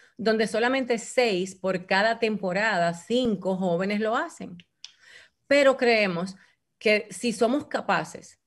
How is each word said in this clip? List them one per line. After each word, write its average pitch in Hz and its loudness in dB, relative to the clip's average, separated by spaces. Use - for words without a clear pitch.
donde 220 0
solamente 240 -2
seis 190 -2
por 185 -4
cada 214 2
temporada, 196 0
cinco 190 -2
jóvenes 190 0
lo 220 -2
hacen. 269 -8
Pero 269 4
creemos 196 2
que 208 2
si 233 -4
somos 247 0
capaces - -4